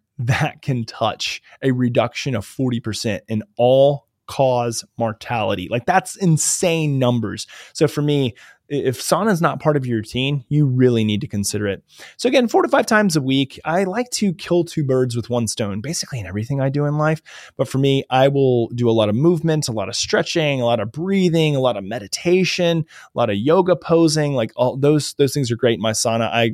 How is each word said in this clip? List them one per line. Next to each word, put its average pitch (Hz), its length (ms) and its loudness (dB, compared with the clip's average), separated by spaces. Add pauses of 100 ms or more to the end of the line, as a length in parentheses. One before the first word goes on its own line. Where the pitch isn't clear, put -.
(160)
that 127 460 -2
can 123 240 -4
touch - 560 -4 (200)
a 135 100 2
reduction 123 640 0
of 104 80 -4
forty 123 380 -4
percent 104 480 -6
in 107 140 -2 (160)
all 135 500 4 (180)
cause 123 560 -2 (140)
mortality. 107 760 -4
Like, 120 140 -4
that's 180 320 2
insane 160 840 0
numbers. 117 480 0 (280)
So - 120 2
for - 140 -4
me, 143 340 0 (360)
i-, 147 40 -4
if 127 260 -2
sauna 190 300 0
is 165 100 0
not 139 180 0
part 147 200 0
of 131 80 -2
your 120 100 -2
routine, 131 540 -4
you 147 160 4
really 123 360 4
need 107 200 0
to - 40 -8
consider 104 400 -4
it. 98 160 -6 (360)
So 240 100 -2
again, 254 180 2
four 359 160 0
to 330 60 -2
five 247 160 2
times 214 320 2
a 143 60 2
week, 135 420 -2
I 175 200 0
like 226 260 -6
to 190 240 -2
kill 175 300 -2
two 160 200 -4
birds 131 320 0
with 117 140 -6
one 117 160 0
stone, 196 340 -4
basically - 400 -8
in 92 60 -10
everything 110 340 -4
I 135 80 0
do 143 160 -2
in 147 140 -2
life. 156 240 -2 (340)
But 139 120 -4
for 135 100 -4
me, 135 320 2
I 131 180 4
will 131 400 2
do 120 220 0
a - 20 4
lot 110 160 4
of 101 60 0
movement, 156 540 0
a 120 40 -6
lot 98 160 -4
of - 80 -8
stretching, 147 640 0
a 120 60 0
lot 117 140 2
of 113 120 -6
breathing, 165 640 2
a 131 40 0
lot 120 180 0
of 98 60 -8
meditation, 170 1000 0 (300)
a - 40 -2
lot 113 120 2
of 101 60 0
yoga 170 400 2
posing. 156 580 2
Like, 113 220 -2
all 123 200 0
those, 143 380 2
those 139 180 2
things 131 180 -2
are 117 60 0
great 117 200 2
in 85 40 -8
my 110 120 0
sauna. 113 380 0
I, 117 240 2